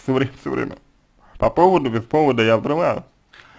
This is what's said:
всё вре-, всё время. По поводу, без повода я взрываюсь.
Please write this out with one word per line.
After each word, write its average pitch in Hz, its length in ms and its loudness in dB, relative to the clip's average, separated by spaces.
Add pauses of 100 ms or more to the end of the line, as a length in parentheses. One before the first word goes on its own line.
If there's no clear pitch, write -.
всё 131 100 -4
вре-, 131 180 -2 (100)
всё 143 100 -10
время. 127 260 -6 (600)
По 139 120 0
поводу, 170 400 2
без 110 120 -4
повода 135 400 0
я 110 160 4
взрываюсь. 147 460 -2 (540)